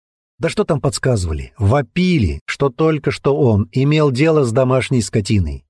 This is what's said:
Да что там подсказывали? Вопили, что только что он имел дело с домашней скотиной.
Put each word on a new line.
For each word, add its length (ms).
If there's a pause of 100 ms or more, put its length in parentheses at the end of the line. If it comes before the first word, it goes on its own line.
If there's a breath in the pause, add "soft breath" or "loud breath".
(400)
Да 100
что 140
там 180
подсказывали? 760
Вопили, 880
что 240
только 420
что 260
он 340
имел 380
дело 360
с 60
домашней 500
скотиной. 680